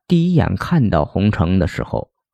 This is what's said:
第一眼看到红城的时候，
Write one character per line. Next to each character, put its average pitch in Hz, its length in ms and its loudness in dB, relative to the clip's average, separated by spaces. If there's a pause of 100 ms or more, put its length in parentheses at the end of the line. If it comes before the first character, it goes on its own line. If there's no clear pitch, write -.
第 175 240 2
一 180 40 0
眼 95 220 2
看 131 320 0
到 78 160 0
红 101 260 0
城 92 280 0
的 82 80 2
时 - 160 -6
候， - 280 -8 (220)